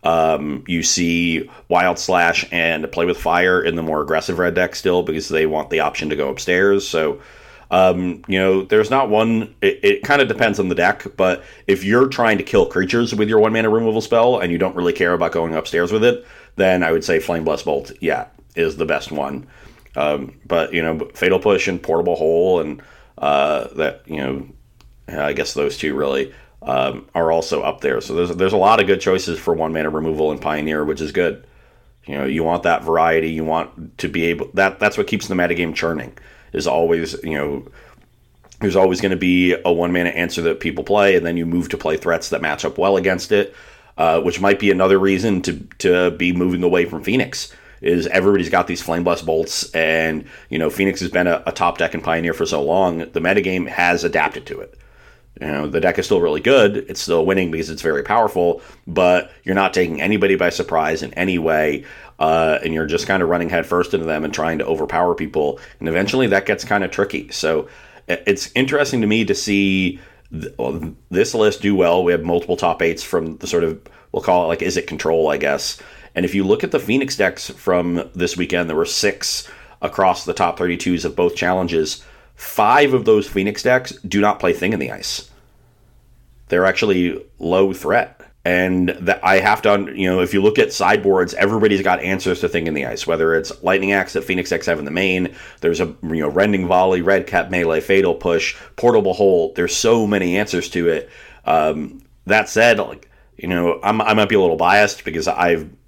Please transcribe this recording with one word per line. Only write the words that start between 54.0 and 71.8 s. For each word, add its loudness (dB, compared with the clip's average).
adapted -2
to -12
it. -16
You -10
know, -4
the -2
deck 0
is -2
still 2
really 0
good. 4
It's -10
still 0
winning 0
because -6
it's -12
very 0
powerful, 0
but 2
you're -4
not 2
taking 0
anybody 2
by 2
surprise -2
in -12
any -2
way, 0
uh, 2
and -4
you're -2
just -2
kinda 0
running 0
headfirst -2
into -2
them -4
and -6
trying -2
to -4
overpower -2
people, -4
and -6
eventually 0
that 0
gets -2
kinda -2
tricky. -4
So -2
i-, 0
it's 0
interesting 0
to 0
me 2
to 0
see 0
th-, -10
well, -6
this 0
list 2
do 2
well. 4